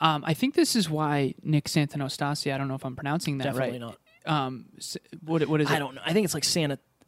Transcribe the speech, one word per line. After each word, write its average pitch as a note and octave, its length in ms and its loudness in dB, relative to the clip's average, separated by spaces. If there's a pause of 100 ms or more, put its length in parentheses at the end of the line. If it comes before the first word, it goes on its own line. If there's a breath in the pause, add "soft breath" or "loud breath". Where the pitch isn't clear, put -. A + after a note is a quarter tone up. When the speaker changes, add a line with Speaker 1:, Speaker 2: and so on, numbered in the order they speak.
Speaker 1:
Um, D#3 260 2
I D#3+ 80 2
think C4 200 0
this D#4 220 4
is F3 140 2
why D3 520 0
Nick D3+ 260 2
Santanastasia, C#3+ 880 -2
I C3+ 40 -4
don't C#3 100 -4
know C3+ 60 -4
if C3+ 100 -8
I'm B2+ 120 -8
pronouncing C#3+ 420 -2
that C3 60 -2
Speaker 2:
Definitely B2+ 360 -2
Speaker 1:
right. A#2 140 -12 (320)
Speaker 2:
not. D3 200 0
Speaker 1:
Um, B2+ 200 -10 (100)
s-, - 220 -10 (260)
what, D#3 240 2
what D3+ 140 4
is C#3+ 80 2
it? D#3 40 4
Speaker 2:
I D#3+ 40 4
don't C3+ 160 -6
know. B2+ 100 -14
I D#3 80 -2
think G3+ 140 4
it's - 80 -4
like D#3 100 -2
Santa, D3 340 0 (300)